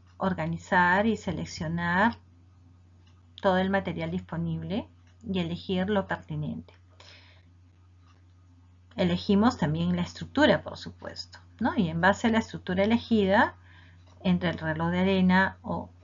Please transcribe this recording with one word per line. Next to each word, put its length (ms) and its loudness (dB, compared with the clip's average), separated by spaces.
organizar 880 0
y 100 2
seleccionar 1040 -2
todo 180 2
el 120 0
material 400 -4
disponible 800 -6
y 160 -4
elegir 500 -4
lo 180 0
pertinente. 680 -8
Elegimos 600 2
también 360 0
la 80 -2
estructura, 600 2
por 140 -12
supuesto, 640 -16
¿no? 160 0
Y 120 2
en 120 -4
base 260 4
a 40 2
la 80 2
estructura 440 -2
elegida, 720 2
entre 300 0
el 80 -6
reloj 320 -2
de 100 0
arena 640 4
o 280 -8